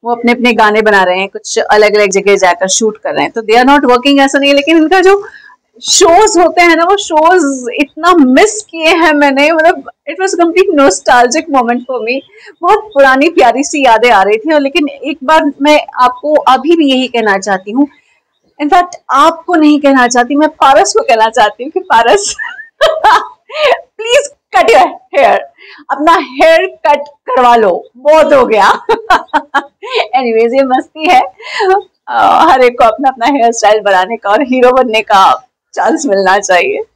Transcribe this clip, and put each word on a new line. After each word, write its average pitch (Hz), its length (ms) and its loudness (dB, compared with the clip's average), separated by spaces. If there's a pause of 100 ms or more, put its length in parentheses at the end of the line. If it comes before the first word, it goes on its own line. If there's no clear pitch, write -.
वो 233 80 -6
अपने 240 200 -2
अपने 240 220 -2
गाने 214 280 2
बना 202 220 2
रहे 180 160 0
हैं, 196 100 -6
कुछ - 300 -8
अलग 208 360 0
अलग 208 140 2
जगह 196 260 0
जाकर 185 320 0
शूट 214 300 -4
कर 160 160 -8
रहे 151 100 -4
हैं, 160 80 -6
तो 226 100 -10
they 214 140 -2
are 247 140 2
not 285 120 4
working, 277 380 0
ऐसा 269 200 0
नहीं 277 100 0
है, 285 60 2
लेकिन 294 220 0
इनका 320 220 2
जो 403 280 2 (560)
शोज 381 540 2
होते 349 240 0
हैं 339 140 2
ना, 330 80 0
वो 381 140 0
शोज 311 840 0
इतना 311 340 -2
miss 311 560 2
किए 320 180 -4
हैं 330 260 0
मैंने, 294 380 0
मतलब 320 400 -2 (200)
it 370 140 -6
was 381 140 -4
complete 339 400 0
nostalgic 262 640 0
moment 247 360 -2
for 247 220 -8
me। 240 180 -6 (420)
बहुत 403 320 -2
पुरानी 277 360 2
प्यारी 254 340 0
सी 294 220 -4
यादें 233 260 2
आ 196 120 2
रही 208 140 0
थी। 302 160 -4
और 294 80 2
लेकिन 277 260 -2
एक 285 360 -10
बार 311 280 0 (100)
मैं 302 180 2 (240)
आपको 247 300 -2
अभी 262 420 2
भी 302 140 0
यही 254 180 -2
कहना 220 300 -2
चाहती 196 340 -6
हूँ, 277 160 0 (760)
in 294 60 -4
fact 359 260 0 (140)
आपको 320 460 0
नहीं 302 240 2
कहना 269 280 2
चाहती, 247 280 -2
मैं 302 140 0
पारस 302 440 0
को 440 100 0
कहना 226 260 0
चाहती 220 340 -2
हूँ 294 80 -12
कि 359 80 -6
पारस 370 560 0 (480)
<laughs> - 0 - (1120)
please 466 300 -2
कट - 420 -4
your 320 180 4
हेयर, 226 520 -2 (520)
अपना 302 220 0
hair 320 520 0
कट 294 420 -2
करवा - 480 0
लो, 202 420 0
बहुत 302 360 2
हो 269 120 4
गया। 415 340 0 (120)
<laughs> - 760 -2 (280)
Anyways, 233 580 -2
ये 269 100 2
मस्ती 302 460 -4
है। 254 120 4 (840)
अ, - 440 0
हर 262 100 2
एक 240 160 2
को 254 60 2
अपना 247 260 0
अपना 226 160 -6
हेयर 233 260 0
स्टाइल 214 280 0
बनाने 196 380 -2
का 202 120 -8
और 214 120 0
hero 254 300 0
बनने 247 300 0
का 190 460 0 (260)
chance 262 320 -4
मिलना 196 340 0
चाहिए। 190 420 -2 (140)